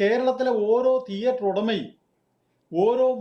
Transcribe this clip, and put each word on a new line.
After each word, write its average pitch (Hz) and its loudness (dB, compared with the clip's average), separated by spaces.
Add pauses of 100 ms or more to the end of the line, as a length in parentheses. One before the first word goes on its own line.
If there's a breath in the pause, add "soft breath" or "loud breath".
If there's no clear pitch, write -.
കേരളത്തിലെ 254 0 (160)
ഓരോ 254 2 (160)
തിയേറ്റർ 214 -2
ഉടമയും 208 -2 (960)
ഓരോ 254 2 (140)